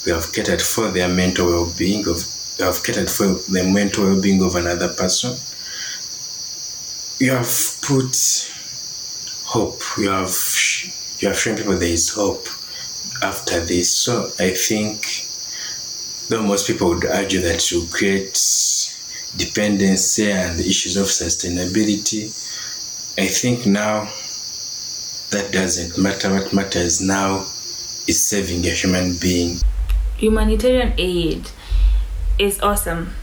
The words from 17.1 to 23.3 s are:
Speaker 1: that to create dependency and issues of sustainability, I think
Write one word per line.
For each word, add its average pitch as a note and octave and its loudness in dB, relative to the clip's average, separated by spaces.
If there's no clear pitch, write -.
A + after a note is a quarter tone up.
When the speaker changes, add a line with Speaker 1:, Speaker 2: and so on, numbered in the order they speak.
Speaker 1:
that E2 0
to E2+ 0
create G2 0
dependency G2+ 2
and F2+ 0
issues F#2 0
of G2 2
sustainability, F#2+ 0
I F#2+ 2
think A#2+ 0